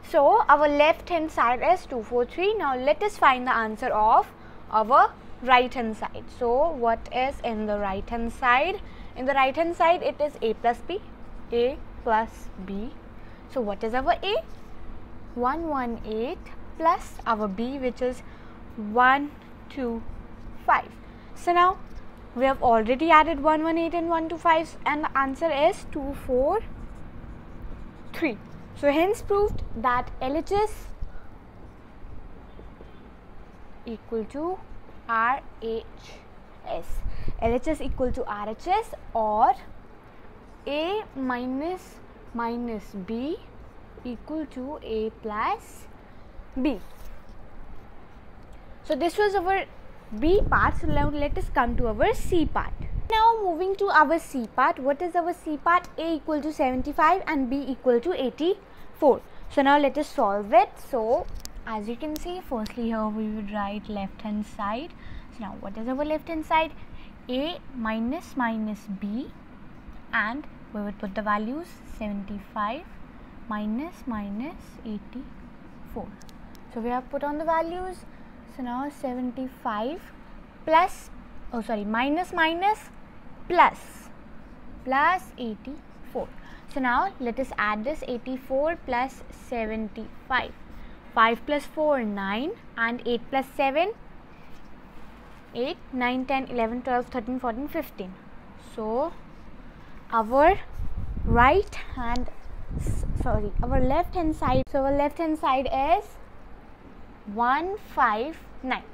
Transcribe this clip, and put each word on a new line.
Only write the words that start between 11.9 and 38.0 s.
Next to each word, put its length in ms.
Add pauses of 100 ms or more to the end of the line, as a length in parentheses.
plus 440 (160)
B. 260 (640)
So 80
what 240
is 80
our 200 (100)
A? 140 (1000)
One 340
one 380
eight 320 (400)
plus 480
our 220
B, 300
which 220
is 220 (540)
one 540 (380)
two 340 (640)
five. 260 (440)
So 180
now 240 (600)
we 80
have 180
already 480
added 320
one 220
one 140
eight 160
and 160
one 180
two 80
five, 480
and 200
the 140
answer 320
is 400
two 240 (120)
four 340 (1500)
three. 240 (420)
So 140
hence 300
proved 400 (120)
that 360 (100)
L 160
H 160
S 220 (3000)
equal 480
to 240 (500)
R 320 (220)
H 220 (840)
S. 180 (560)
L 140
H 140
S 120
equal 320